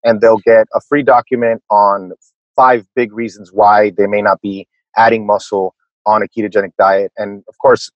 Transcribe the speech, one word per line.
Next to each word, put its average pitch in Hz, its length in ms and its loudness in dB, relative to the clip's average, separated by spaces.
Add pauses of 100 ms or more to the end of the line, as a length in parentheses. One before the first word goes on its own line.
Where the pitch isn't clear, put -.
and 113 160 0
they'll 113 180 4
get 113 360 2
a - 60 -2
free 143 220 -4
document 120 680 -2
on 101 420 0 (440)
five 127 300 2 (100)
big 117 160 -4
reasons 107 400 -12
why 104 380 2
they 101 160 -2
may 104 160 -2
not 98 180 -2
be 98 260 -10 (300)
adding 113 300 0
muscle 98 480 -4 (300)
on 107 180 0
a 101 40 -6
ketogenic 101 520 -6
diet. 98 380 0
And 101 320 -12
of - 100 -20
course 127 380 0